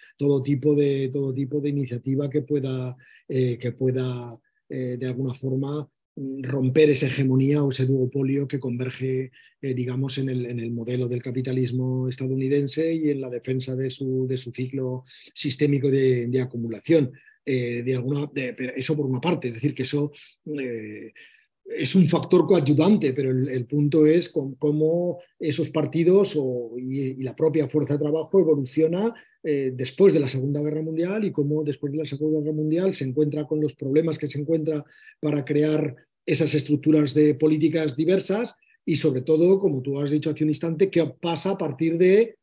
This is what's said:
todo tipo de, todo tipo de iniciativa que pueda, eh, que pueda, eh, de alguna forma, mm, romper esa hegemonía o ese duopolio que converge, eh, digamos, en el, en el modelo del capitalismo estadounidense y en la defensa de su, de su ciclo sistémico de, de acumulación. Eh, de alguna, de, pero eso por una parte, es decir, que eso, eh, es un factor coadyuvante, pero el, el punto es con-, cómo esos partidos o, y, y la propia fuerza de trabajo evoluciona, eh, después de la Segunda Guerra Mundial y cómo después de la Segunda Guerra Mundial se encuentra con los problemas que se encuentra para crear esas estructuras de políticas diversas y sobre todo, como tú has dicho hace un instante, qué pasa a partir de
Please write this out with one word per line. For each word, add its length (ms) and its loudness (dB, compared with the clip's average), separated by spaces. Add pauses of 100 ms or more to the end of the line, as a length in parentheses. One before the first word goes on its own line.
(160)
todo 240 2
tipo 360 2
de, 360 2
todo 220 -2
tipo 260 -4
de 100 -2
iniciativa 600 -2
que 120 -2
pueda, 540 -4 (300)
eh, 320 0
que 140 -4
pueda, 640 -4 (300)
eh, 280 -6
de 100 -6
alguna 280 -4
forma, 560 -4 (240)
mm, 300 -10
romper 460 4
esa 180 2
hegemonía 560 2
o 60 2
ese 160 0
duopolio 600 0
que 140 -4
converge, 720 -4 (280)
eh, 140 -4
digamos, 440 -4
en 100 -2
el, 180 -4
en 140 -6
el 100 -4
modelo 380 -4
del 120 -4
capitalismo 880 -2
estadounidense 840 -2
y 160 0
en 100 -2
la 80 -8
defensa 460 -6
de 160 -4
su, 380 -4
de 80 -2
su 160 -8
ciclo 500 -6 (320)
sistémico 560 0
de, 380 2
de 120 0
acumulación. 720 0 (400)
Eh, 320 -2
de 120 0
alguna, 360 -2
de, 220 -6
pero 240 -8
eso 180 -2
por 120 -2
una 160 -2
parte, 260 0
es 60 -8
decir, 200 -2
que 100 -4
eso, 280 -2 (480)
eh, 500 -8 (540)
es 300 -4
un 120 8
factor 400 4
coadyuvante, 680 4
pero 160 -2
el, 180 0
el 160 -4
punto 400 2
es 240 6
con-, 280 -6
cómo 640 0 (180)
esos 320 -2
partidos 680 2
o, 420 -4
y, 340 -4
y 100 -10
la 120 -6
propia 320 2
fuerza 280 0
de 60 0
trabajo 380 0
evoluciona, 760 2 (280)
eh, 300 -2
después 400 4
de 80 4
la 80 0
Segunda 320 -2
Guerra 220 -2
Mundial 420 -2
y 80 -2
cómo 320 0
después 260 -4
de 100 -4
la 40 -4
Segunda 360 -2
Guerra 120 -2
Mundial 400 0
se 120 -6
encuentra 420 -2
con 160 -2
los 120 -2
problemas 440 0
que 80 -6
se 120 -6
encuentra 460 -2 (340)
para 240 -2
crear 540 0 (300)
esas 260 2
estructuras 640 2
de 200 6
políticas 640 2
diversas 640 0 (260)
y 120 0
sobre 260 0
todo, 360 4
como 220 0
tú 180 -4
has 120 -2
dicho 180 0
hace 160 -2
un 60 2
instante, 400 0
qué 160 2 (120)
pasa 340 -2
a 40 -2
partir 400 -2
de 460 6